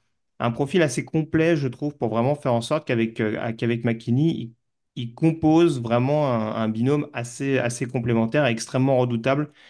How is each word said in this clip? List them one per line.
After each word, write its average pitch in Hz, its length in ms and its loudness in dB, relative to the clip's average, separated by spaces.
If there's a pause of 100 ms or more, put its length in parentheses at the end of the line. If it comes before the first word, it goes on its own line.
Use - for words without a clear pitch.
(400)
un 120 120 0
profil 143 320 0
assez 147 200 -2
complet, 160 520 0
je 143 120 -2
trouve, 147 300 -6
pour 117 120 -2
vraiment 120 260 0
faire 131 180 -2
en 117 80 2
sorte 151 240 -4
qu'avec, 113 360 0
euh, 110 320 -2
qu'avec 117 320 -2
McKinney, 120 440 0
il, 117 240 -6 (420)
il 117 180 -8
compose 160 680 4
vraiment 127 520 2
un, 110 220 -2
un 110 120 0
binôme 131 460 0
assez, 131 440 -4
assez 120 280 -2
complémentaire 120 600 0
et 117 60 2
extrêmement 131 460 0
redoutable, 127 560 0 (160)